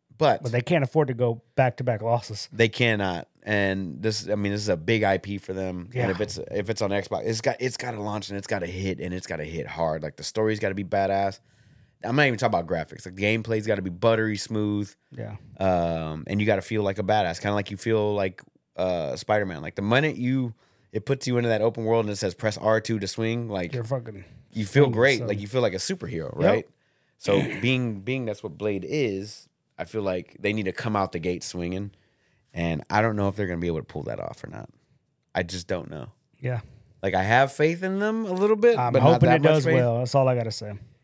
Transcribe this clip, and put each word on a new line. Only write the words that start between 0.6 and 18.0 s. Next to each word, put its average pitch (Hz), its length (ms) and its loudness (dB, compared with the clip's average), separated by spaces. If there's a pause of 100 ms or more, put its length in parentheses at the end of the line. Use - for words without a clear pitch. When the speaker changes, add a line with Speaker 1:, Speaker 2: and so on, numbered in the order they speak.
Speaker 2:
can't 151 240 2
afford 147 240 2
to 127 60 -2
go 117 280 0 (120)
back-to-back 123 480 0
losses. 113 500 -2
Speaker 1:
They 113 160 4
cannot. 101 580 2 (160)
And 95 600 0
this, 107 260 -2
I 104 60 0
mean, 101 180 0
this 104 80 -2
is 104 80 -4
a 92 80 2
big 104 260 0
I 98 160 4
P 101 200 -8
for 95 160 -8
them. 92 400 -6
Speaker 2:
Yeah. 123 80 -2
Speaker 1:
And 117 80 2
if 90 100 -2
it's, 101 180 -4 (120)
if 101 180 -4
it's 113 140 -4
on 101 80 0
Xbox, 98 340 -2
it's 110 160 -2
got, 131 180 0
it's 127 200 -4
gotta 117 220 -8
launch 104 280 -6
and 101 80 -6
it's 101 100 -8
gotta 92 200 -4
hit 92 340 -4
and 90 140 -6
it's 90 120 -8
gotta 78 180 -6
hit 78 220 -6
hard. 80 360 -2
Like, 76 140 -8
the 76 60 -16
story's 110 380 -2
gotta 98 140 -2
be 101 100 -6
badass. 98 560 0 (640)
I'm 120 120 -2
not 147 100 6
even 120 120 0
talking 107 200 2
about 85 80 -2
graphics. 82 400 -6
Like, 90 100 -14
the 95 60 -6
gameplay's 110 440 0
gotta 104 160 2
be 92 80 -4
buttery 110 460 2
smooth. 104 580 -2 (220)
Speaker 2:
Yeah. 107 200 -10 (220)
Speaker 1:
Um, 85 680 0
and 101 120 0
you 104 80 2
gotta 104 160 4
feel 107 200 -2
like 98 160 -2
a 107 40 -2
badass, 92 380 0
kinda 101 140 0
like 101 160 -2
you 101 80 -8
feel 107 360 0